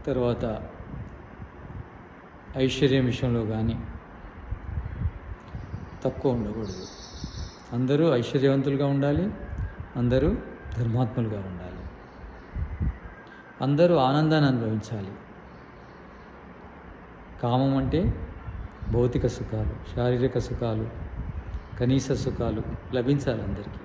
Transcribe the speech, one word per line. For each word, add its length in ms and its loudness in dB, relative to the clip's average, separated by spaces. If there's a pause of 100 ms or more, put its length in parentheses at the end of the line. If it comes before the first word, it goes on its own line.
తర్వాత 420 2 (2000)
ఐశ్వర్యం 480 4
విషయంలో 400 2
కానీ 300 0 (2250)
తక్కువ 360 0
ఉండకూడదు. 500 -4 (880)
అందరూ 400 4
ఐశ్వర్యవంతులుగా 760 4
ఉండాలి, 380 4 (720)
అందరూ 340 4 (420)
ధర్మాత్ములుగా 680 0
ఉండాలి, 420 -10 (1800)
అందరూ 360 8
ఆనందాన్ని 520 6
అనుభవించాలి. 640 0 (2250)
కామం 400 4
అంటే 240 2 (920)
భౌతిక 360 4
సుఖాలు, 460 -2 (140)
శారీరక 520 2
సుఖాలు, 460 -2 (920)
కనీస 380 2
సుఖాలు 500 0 (300)
లభించాలి 500 2
అందరికీ. 420 -6